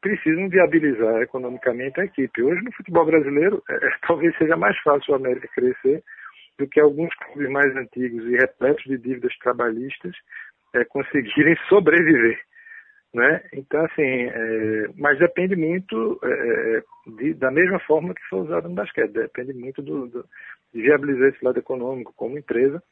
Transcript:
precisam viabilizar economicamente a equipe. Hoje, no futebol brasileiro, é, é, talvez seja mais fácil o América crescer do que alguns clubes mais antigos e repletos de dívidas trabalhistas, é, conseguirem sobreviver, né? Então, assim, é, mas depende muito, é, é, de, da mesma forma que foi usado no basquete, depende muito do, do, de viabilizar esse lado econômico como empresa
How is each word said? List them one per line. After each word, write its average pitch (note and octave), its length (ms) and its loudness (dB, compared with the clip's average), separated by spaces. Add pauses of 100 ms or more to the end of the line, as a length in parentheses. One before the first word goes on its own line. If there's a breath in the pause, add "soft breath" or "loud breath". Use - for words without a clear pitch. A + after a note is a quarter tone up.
precisam E3 480 -2
viabilizar D3 720 2
economicamente B2 760 -6
a F#3+ 60 -2
equipe. B2+ 380 -4
Hoje, E3+ 200 0
no A#3+ 100 -10
futebol E3+ 340 0
brasileiro, D#3 640 2
é, - 40 -4
é, C3 160 0 (160)
talvez E3 300 0
seja D#3+ 180 2
mais F3 260 0
fácil C#3+ 340 2
o - 20 2
América B2+ 380 -4
crescer C3 500 0 (540 loud breath)
do C#3 100 -4
que - 120 2
alguns D3+ 340 2
clubes - 340 -8
mais C#3 260 2
antigos B2 520 -6
e B2 100 0
repletos C3 480 2
de C3 140 -4
dívidas B2 400 -4
trabalhistas, B2 760 -4 (600 loud breath)
é, A#2+ 100 2
conseguirem D3 720 0 (140)
sobreviver, D#3+ 680 6 (760 loud breath)
né? C3+ 280 2 (120)
Então, D3+ 300 -2
assim, D#3 180 -2
é, A2+ 960 -2
mas C#3+ 220 0
depende F3+ 380 2
muito, F#3+ 680 -2
é, - 60 -4
é, A#2+ 540 -2 (340)
de, C#3+ 180 -4
da C3 160 -2
mesma F3+ 300 2
forma D#3 320 0
que - 160 -14
foi F#3+ 120 -4
usado E3+ 280 -6
no F3 60 -10
basquete, D3+ 380 -4
depende B2 420 -6
muito C3 260 -12
do, C#3 280 -8
do, A#2+ 160 -12 (500 loud breath)
de A2+ 80 -8
viabilizar C#3 460 4
esse C3+ 140 -2
lado B2+ 160 0
econômico B2+ 580 -8
como B2 200 -8
empresa C#3 560 0